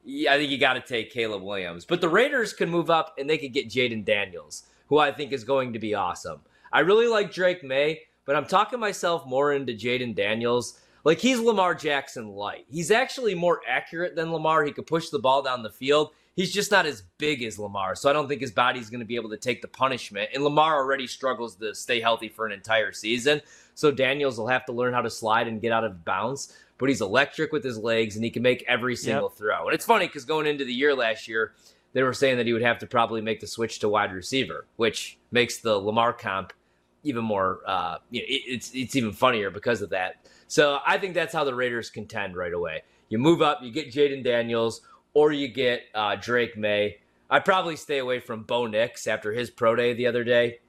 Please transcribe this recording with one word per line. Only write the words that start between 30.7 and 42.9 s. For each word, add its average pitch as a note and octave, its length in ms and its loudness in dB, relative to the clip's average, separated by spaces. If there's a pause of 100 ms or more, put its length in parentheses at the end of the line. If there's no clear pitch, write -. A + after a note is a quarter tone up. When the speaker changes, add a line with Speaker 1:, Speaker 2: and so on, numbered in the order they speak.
Speaker 1:
year C3+ 240 2
last A2+ 320 -2
year, A2 260 -2 (380)
they B2+ 100 2
were B2+ 120 2
saying C3 240 2
that A#2 80 0
he A#2+ 60 2
would A2+ 100 0
have A#2+ 160 2
to A2 100 -12
probably A2+ 320 0
make A2 180 -4
the G#2 80 -14
switch A#2 340 -6
to A2 80 0
wide G#2 240 2
receiver, F#2 540 -4 (100)
which - 420 -4 (120)
makes A#2+ 280 2
the A2 180 2
Lamar A2 360 2
comp F#2+ 400 -6 (520)
even A#2+ 180 -4
more, G2 440 0
uh, F2 320 -2 (120)
you A#2+ 100 -6
know, F2 60 -8
it, C3 200 -4
it's, B2 280 -8
it's C3 220 -4
even A2+ 160 0
funnier A2 380 0
because G#2 300 -2
of F2 100 -8
that. F#2 360 -6 (220)
So C#3+ 360 2
I F#3 140 2
think F#3 160 -6
that's E3 180 -2
how D#3 120 0
the C3 100 -2
Raiders A#2+ 340 -2
contend G2+ 480 -8
right F2 160 -4
away. E2 300 -4 (280)